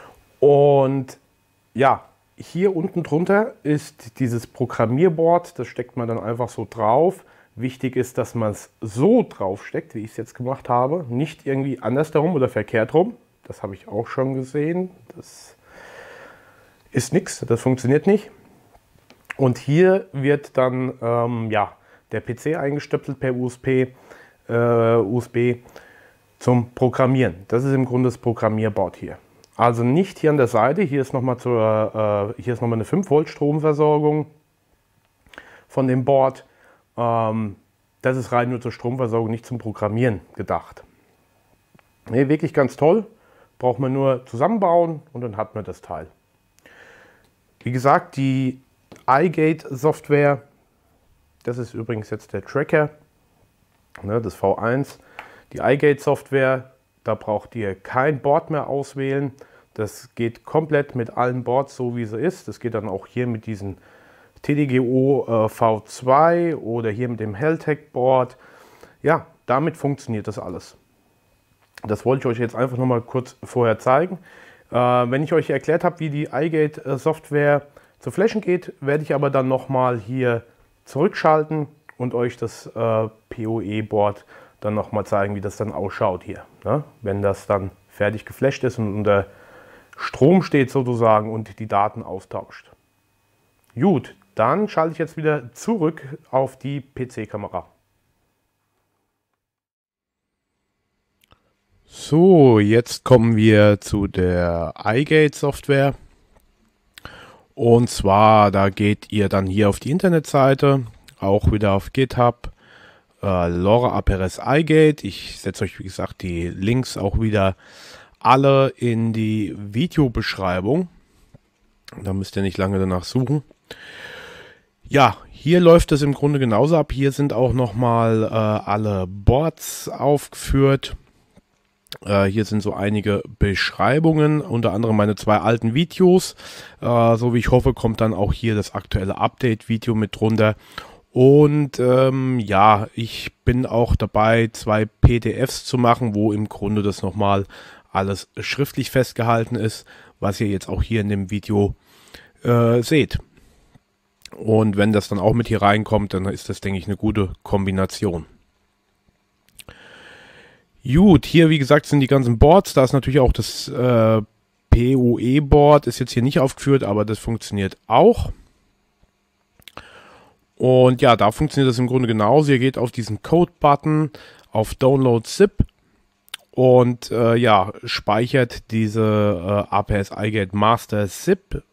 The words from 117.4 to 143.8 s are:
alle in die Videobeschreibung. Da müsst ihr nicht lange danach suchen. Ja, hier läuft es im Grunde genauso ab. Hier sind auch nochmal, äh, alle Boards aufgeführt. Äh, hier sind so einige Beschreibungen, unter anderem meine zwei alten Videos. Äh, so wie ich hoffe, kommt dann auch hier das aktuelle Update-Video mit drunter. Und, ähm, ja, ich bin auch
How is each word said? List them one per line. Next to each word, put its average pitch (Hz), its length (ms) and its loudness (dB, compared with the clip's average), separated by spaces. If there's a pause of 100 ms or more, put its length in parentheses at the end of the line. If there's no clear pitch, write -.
alle 135 480 4
in 113 440 -2
die 110 440 -2
Videobeschreibung. 110 1300 -2 (1120)
Da 95 120 -6
müsst 95 220 -6
ihr 98 80 -2
nicht 95 140 -4
lange 98 200 0
danach 92 260 -2
suchen. 135 400 -2 (1400)
Ja, 131 340 2 (120)
hier 170 300 2
läuft 170 320 8
es 147 100 2
im 143 120 0
Grunde 143 240 0
genauso 131 400 2
ab. 147 140 -2
Hier 135 200 0
sind 143 220 -2
auch 120 200 2
nochmal, 117 720 0
äh, 107 60 0
alle 107 760 -2
Boards 117 800 -2
aufgeführt. - 1080 0 (1080)
Äh, 98 200 2
hier 101 180 0
sind 107 180 -2
so 101 120 -4
einige 101 500 -2 (140)
Beschreibungen, 151 1040 2
unter 113 320 -2
anderem 110 240 0
meine 104 180 2
zwei 107 220 2
alten 113 360 0
Videos. 180 600 2 (460)
Äh, 117 340 4
so 117 180 0
wie 120 60 2
ich - 120 -2
hoffe, 127 220 4
kommt 113 280 -2
dann 110 120 0
auch 101 200 -2
hier 110 200 -2
das 104 200 -4
aktuelle 98 440 -4
Update-Video 113 800 -2
mit 107 240 -4
drunter. 107 360 2 (560)
Und, 147 680 6
ähm, 131 600 2
ja, 104 540 4
ich - 380 -10 (140)
bin 123 200 2
auch 113 300 0